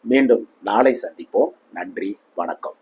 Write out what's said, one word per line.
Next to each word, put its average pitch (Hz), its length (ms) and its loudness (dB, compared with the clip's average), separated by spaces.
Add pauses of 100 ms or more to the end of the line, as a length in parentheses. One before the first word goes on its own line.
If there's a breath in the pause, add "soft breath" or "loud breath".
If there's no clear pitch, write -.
மீண்டும் 123 480 2 (140)
நாளை 120 380 4
சந்திப்போம். 101 480 -2 (240)
நன்றி, 92 440 -10 (180)
வணக்கம். 85 460 -8